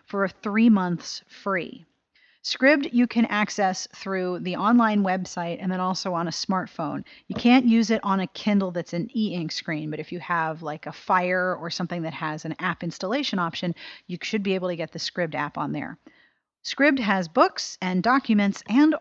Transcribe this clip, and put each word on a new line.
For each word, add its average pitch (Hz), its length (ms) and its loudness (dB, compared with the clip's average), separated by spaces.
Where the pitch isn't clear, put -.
for 196 220 0
three 220 420 4
months 180 580 2
free. - 580 -6
Scribd 285 500 4
you 240 140 4
can 233 180 2
access 202 720 -2
through 185 460 -4
the 175 140 -4
online 214 480 4
website 180 560 -2
and 185 120 -4
then 185 80 -2
also 185 340 -2
on 170 140 -2
a 156 40 -4
smartphone. 156 720 -4
You - 80 -8
can't 240 300 4
use 226 240 4
it 220 140 0
on 196 160 0
a 185 80 -2
Kindle 196 420 0
that's 175 240 -6
an 175 220 -4
e-ink 180 360 -2
screen, 156 380 -6
but 151 100 -6
if 151 120 -12
you 175 80 -8
have, 160 420 -2
like, 151 240 -8
a 147 60 -10
Fire 180 680 0
or 165 120 -8
something 175 320 -6
that 160 100 -6
has 156 320 -6
an 160 140 -8
app 175 240 -4
installation 190 560 -4
option, 170 340 -2
you 175 160 -8
should 214 220 -4
be 190 100 0
able 180 160 -2
to 175 60 -4
get 160 160 -6
the 165 80 -12
Scribd 165 340 -4
app 143 240 -6
on 147 140 -4
there. 151 260 -8
Scribd 277 360 2
has 196 280 0
books - 540 0
and 185 220 0
documents 214 680 2
and 294 320 6